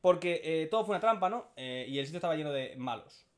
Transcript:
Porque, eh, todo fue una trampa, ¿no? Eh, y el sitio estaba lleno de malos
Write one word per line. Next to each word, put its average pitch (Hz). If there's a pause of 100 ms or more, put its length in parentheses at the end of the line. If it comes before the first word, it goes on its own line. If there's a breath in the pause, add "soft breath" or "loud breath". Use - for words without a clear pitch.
Porque, 175
eh, 160
todo 220
fue 202
una 170
trampa, 208
¿no? 233
Eh, 127
y 139
el 139
sitio 160
estaba 170
lleno 151
de 131
malos 123 (120)